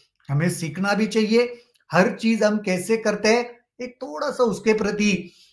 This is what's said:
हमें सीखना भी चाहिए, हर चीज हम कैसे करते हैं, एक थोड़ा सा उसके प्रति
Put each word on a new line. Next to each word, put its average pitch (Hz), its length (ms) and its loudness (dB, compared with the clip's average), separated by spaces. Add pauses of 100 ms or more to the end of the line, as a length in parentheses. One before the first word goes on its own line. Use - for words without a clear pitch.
(300)
हमें 156 200 2
सीखना 175 420 -4
भी 208 140 2
चाहिए, 226 560 0 (300)
हर 175 200 4
चीज 220 300 0
हम 214 160 2
कैसे 185 380 -2
करते 214 320 0
हैं, 240 300 0 (220)
एक 247 160 -12
थोड़ा 294 340 -8
सा 254 140 0
उसके 214 300 0
प्रति 208 580 -2 (200)